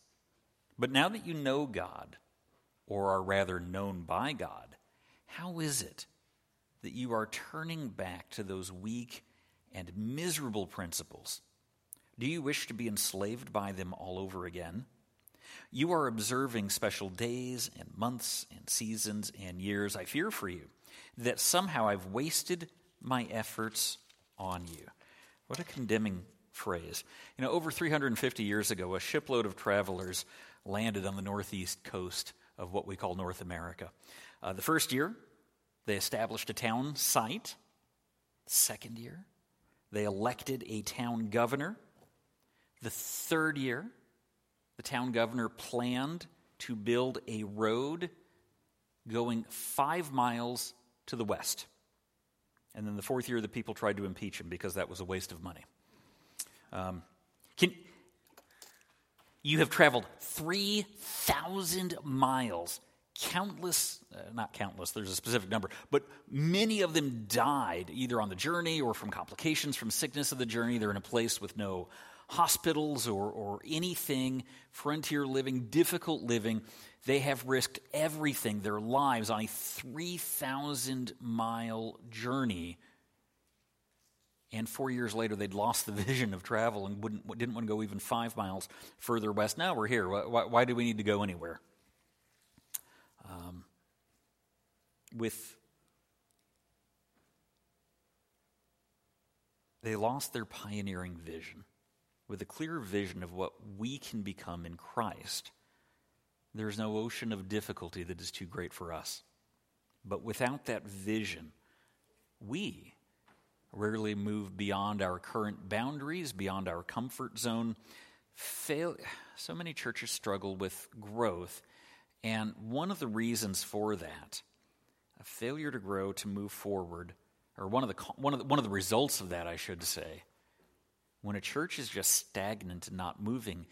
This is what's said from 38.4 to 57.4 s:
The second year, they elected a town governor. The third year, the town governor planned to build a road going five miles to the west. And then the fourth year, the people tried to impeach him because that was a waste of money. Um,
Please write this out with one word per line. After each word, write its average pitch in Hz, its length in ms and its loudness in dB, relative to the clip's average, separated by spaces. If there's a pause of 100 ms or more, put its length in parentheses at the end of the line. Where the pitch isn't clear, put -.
The - 60 -4
second 113 460 2
year, 156 280 -12 (640)
they 104 120 2
elected 117 640 0
a 107 160 -4
town 117 480 -2
governor. 135 480 2 (1040)
The 117 80 -2
third 156 680 0
year, 135 320 0 (840)
the - 60 -14
town 127 300 0
governor 113 360 4
planned 127 800 -2 (320)
to - 180 -4
build 117 500 2
a 110 180 -4
road 120 640 2 (1000)
going 117 400 2
five 147 640 0
miles 120 600 2 (320)
to - 100 -6
the 117 80 0
west. - 420 -2 (1080)
And 107 120 -8
then 104 80 -4
the 101 60 -4
fourth 127 260 0
year, 120 140 2
the 104 80 -2
people 110 240 -4
tried 101 240 2
to 101 80 -2
impeach 95 340 -4
him 85 120 -8
because 90 240 -4
that 92 160 -2
was 90 100 -8
a 95 40 -4
waste 92 280 -4
of 85 100 -12
money. 90 220 -12 (1120)
Um, 92 280 -4 (540)